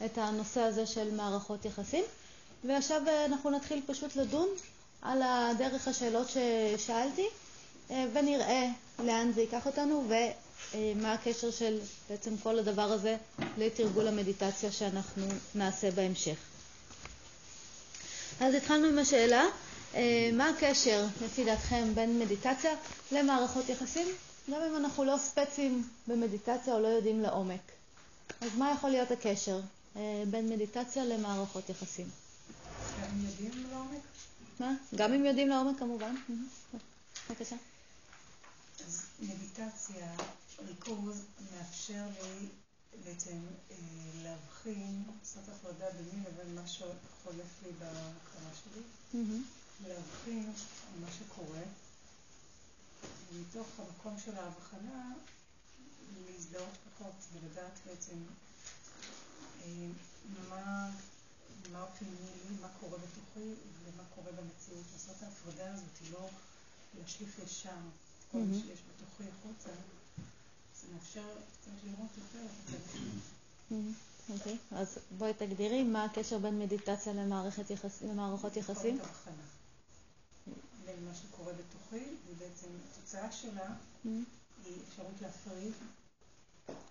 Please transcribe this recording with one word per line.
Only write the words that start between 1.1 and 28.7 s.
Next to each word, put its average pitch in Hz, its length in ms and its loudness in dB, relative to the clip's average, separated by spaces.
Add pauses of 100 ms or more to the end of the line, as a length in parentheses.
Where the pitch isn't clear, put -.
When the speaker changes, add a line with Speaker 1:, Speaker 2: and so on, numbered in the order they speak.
Speaker 1:
מערכות 208 520 0
יחסים. 214 380 0 (600)
ועכשיו, 277 440 4
אה, 302 180 6
אנחנו 277 240 2
נתחיל 277 360 2
פשוט 285 300 -4
לדון 269 320 4 (540)
על 262 200 4
הדרך 247 680 4
השאלות 247 420 4
ששאלתי, 233 960 4 (680)
אה, 262 220 4
ונראה 262 560 6 (340)
לאן 233 320 6
זה 226 60 6
ייקח 226 240 2
אותנו, 285 420 4
ו-, 214 60 4 (600)
אה, 214 220 2
מה 220 180 2
הקשר 233 380 2
של 220 280 2 (300)
בעצם 208 340 -2
כל 226 160 4
הדבר 208 320 4
הזה 220 260 4 (400)
לתרגול 220 500 4
המדיטציה 196 640 2
שאנחנו 196 540 0 (300)
נעשה 196 360 4
בהמשך. 180 440 4 (2000)
אז 262 140 8
התחלנו 302 340 8
עם 294 120 8
השאלה, 247 440 10 (520)
אה, 233 380 6
מה 269 160 8
הקשר, 269 560 6 (200)
לפי 247 180 2
דעתכם, 226 520 4
בין 226 240 6
מדיטציה 254 520 4 (400)
למערכות 262 580 6
יחסים, 285 380 0 (440)
גם 302 180 0
אם 311 60 2
אנחנו 285 300 2
לא 269 120 6
ספצים 269 720 2 (200)
במדיטציה 233 680 2
או 220 60 6
לא 220 80 6
יודעים 220 340 6
לעומק? 190 400 2 (800)
אז 240 160 -2
מה 277 140 6